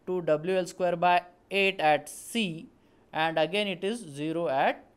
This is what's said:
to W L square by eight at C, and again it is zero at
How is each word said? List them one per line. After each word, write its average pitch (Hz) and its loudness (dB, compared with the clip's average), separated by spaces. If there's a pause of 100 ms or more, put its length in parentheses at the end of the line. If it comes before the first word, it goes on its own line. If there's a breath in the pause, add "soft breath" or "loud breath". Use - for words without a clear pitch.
to 180 -2
W 160 0
L 180 0
square 175 -2
by 175 4 (280)
eight 190 2
at 151 4
C, 170 -6 (460 soft breath)
and 160 0
again 196 0
it 190 -6
is 226 -4
zero 160 -4
at 160 0 (120)